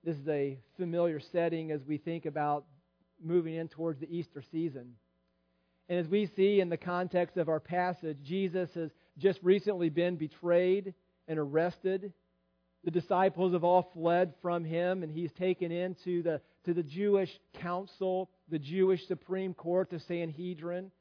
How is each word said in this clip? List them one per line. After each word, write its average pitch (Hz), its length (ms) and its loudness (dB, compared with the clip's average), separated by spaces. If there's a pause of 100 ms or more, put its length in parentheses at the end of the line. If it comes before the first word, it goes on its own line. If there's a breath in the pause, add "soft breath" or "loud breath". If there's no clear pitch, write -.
This 165 160 -4
is 139 120 -10
a 143 280 0 (200)
familiar 170 420 0
setting 165 520 -2
as 147 120 -4
we 147 140 -4
think 165 280 -6
about 147 400 -2 (560)
moving 165 340 0
in 165 120 -4
towards 156 320 -4
the 151 100 -10
Easter 165 320 -8
season. 131 540 -6 (960)
And 175 100 0
as 165 80 -2
we 202 200 2
see 196 340 4
in 175 80 2
the 170 80 -2
context 175 580 -2
of 160 140 0
our 156 100 2
passage, 175 640 -4
Jesus 180 520 -2
has 165 160 -6 (260 soft breath)
just 180 260 2
recently 185 460 4
been 175 260 0
betrayed 175 760 2 (340)
and 160 100 -2
arrested. 175 760 0 (720)
The 165 60 -2
disciples 180 600 2
have 175 140 2
all 180 160 6 (120)
fled 170 480 2
from 175 220 -2
him, 175 400 -2
and 156 80 -6
he's 165 220 -6
taken 180 360 -2
into 175 540 -4
the, 160 180 -2 (220 soft breath)
to 175 100 0
the 170 80 0
Jewish 190 560 0 (180)
council, 185 720 -4 (180)
the 156 100 -4
Jewish 180 480 2
Supreme 185 480 -4
Court, 180 360 0
the 175 100 -8
Sanhedrin. 175 1000 -8